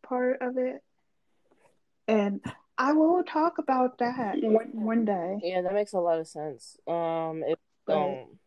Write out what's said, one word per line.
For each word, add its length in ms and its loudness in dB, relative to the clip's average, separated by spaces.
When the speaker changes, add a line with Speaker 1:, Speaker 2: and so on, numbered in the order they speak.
Speaker 1:
part 380 -2
of 160 -4
it. 260 -4
And 340 2
I 160 2
will 300 4
talk 340 0
about 400 0
that 440 -2
one, 280 2
one 200 2
day. 380 0
Speaker 2:
Yeah, 200 0
that 120 -2
makes 180 0
a 80 0
lot 180 2
of 100 -4
sense. 580 -10
Um, 560 -2
it 160 -2
Speaker 1:
But 100 2
Speaker 2:
don't 520 -2